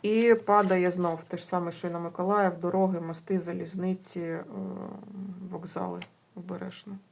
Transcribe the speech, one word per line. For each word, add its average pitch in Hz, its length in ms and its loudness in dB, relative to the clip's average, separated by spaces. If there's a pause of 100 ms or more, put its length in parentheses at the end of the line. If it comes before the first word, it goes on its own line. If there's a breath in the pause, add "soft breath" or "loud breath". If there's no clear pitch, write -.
І 226 320 6
падає 190 560 6
знов 175 340 0
те - 120 -8
ж - 80 -8
саме, 175 260 -2
що 175 180 -6
й - 20 -2
на 170 80 -4
Миколаїв, 180 600 2
дороги, 180 420 2
мости, 165 380 -2
залізниці, 180 840 -4
е, 165 240 -4 (1040)
вокзали. 180 500 -6 (340)
Обережно. 185 640 -12 (140)